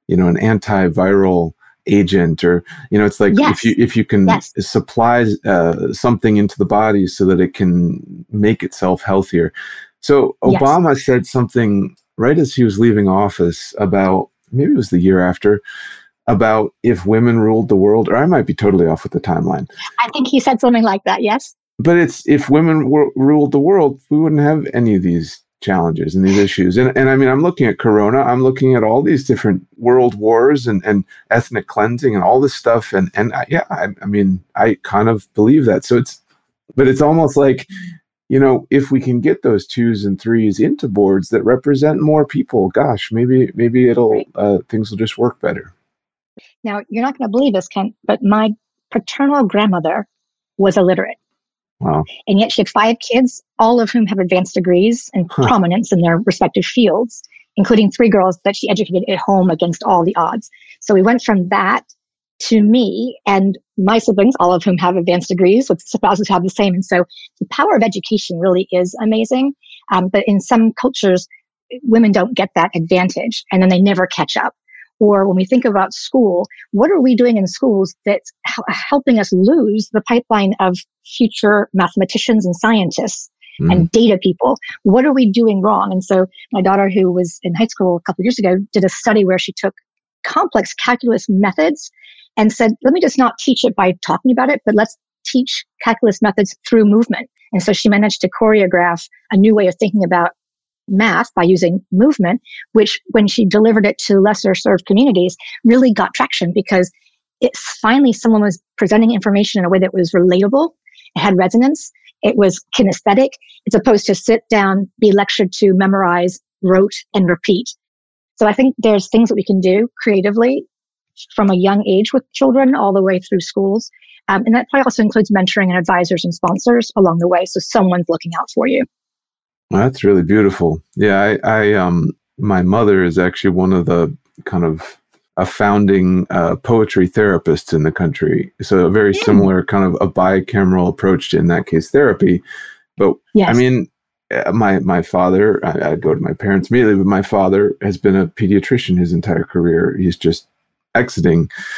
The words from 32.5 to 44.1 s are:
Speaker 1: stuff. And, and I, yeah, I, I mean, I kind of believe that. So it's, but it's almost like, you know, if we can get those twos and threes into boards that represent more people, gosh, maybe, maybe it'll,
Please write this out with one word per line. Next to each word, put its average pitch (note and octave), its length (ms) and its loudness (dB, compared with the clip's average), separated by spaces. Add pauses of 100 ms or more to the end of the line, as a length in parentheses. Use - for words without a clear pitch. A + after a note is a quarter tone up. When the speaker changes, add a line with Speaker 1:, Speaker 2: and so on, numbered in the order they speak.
Speaker 1:
stuff. A#2 380 -2
And, G2 220 0
and G#2+ 180 -2
I, - 160 -8
yeah, D#3+ 220 -2
I, F#3+ 180 -6 (140)
I - 40 -14
mean, G2 360 -2 (120)
I G#2+ 280 0
kind A2 260 -2
of A2 260 -4
believe C3 300 4
that. G2 200 0
So B2 120 0
it's, - 240 -4 (560)
but C3 120 4
it's C3 120 2
almost D#3 360 2
like, C#3 320 2 (600)
you C3+ 100 0
know, C3 320 2
if C#3 200 0
we C3+ 100 0
can B2 200 -2
get - 220 0
those G#2 240 0
twos A2+ 380 -2
and G2 160 -4
threes A2 400 0
into F3+ 260 -2
boards G2 440 0
that G#2+ 120 0
represent C3+ 600 0
more D3+ 240 2
people, A2 420 -2
gosh, A#2 420 -4
maybe, B2 440 0
maybe A#2+ 340 2
it'll, A#2 240 2